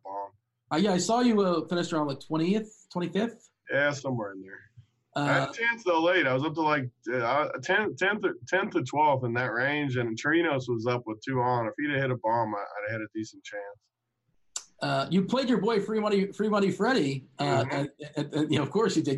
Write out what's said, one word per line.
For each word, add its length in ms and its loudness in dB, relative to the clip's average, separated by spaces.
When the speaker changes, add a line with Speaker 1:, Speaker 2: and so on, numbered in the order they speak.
Speaker 1:
bomb. 280 -10
Speaker 2:
Uh, 40 0
yeah, 140 2
I 60 2
saw 240 2
you, 200 4
uh, 260 2
finished 260 -2
around, 140 0
like, 120 -4
twentieth, 720 -2
twenty-fifth? 580 -4
Speaker 1:
Yeah, 200 2
somewhere 420 -6
in 80 -14
there. 180 -18
I 140 -2
had 160 4
Speaker 2:
Uh, 80 -6
Speaker 1:
a 20 -12
chance, 320 -2
though, 160 4
late. 240 4
I 80 2
was 120 0
up 100 -2
to, 60 0
like, 280 0
uh, 360 2
tenth, 340 0
tenth 260 0
or, 120 0
tenth 240 0
to 120 0
twelfth 420 2
in 80 0
that 200 0
range, 440 0
and 200 -2
Chirinos 520 2
was 180 -2
up 180 0
with 160 -8
two 200 -2
on. 260 2
If 120 -4
he'd 120 -2
have 100 0
hit 100 0
a 60 -2
bomb, 380 0
I, 40 -4
I'd 320 -8
have 20 -
had 80 -4
a 120 -8
decent 300 -8
chance. 1200 -16
Speaker 2:
Uh, 300 -2
you 140 4
played 220 0
your 140 4
boy 180 2
Free 200 -2
Money, 320 2
Free 180 -2
Money 220 4
Freddy. 540 0
Uh, 40 -2
Speaker 1:
Mm-hmm. 120 -4
Speaker 2:
and, 140 -2
and, 180 -4
and, 180 0
you 60 4
know, 60 2
of 80 -4
course 260 2
you 60 4
did. 140 0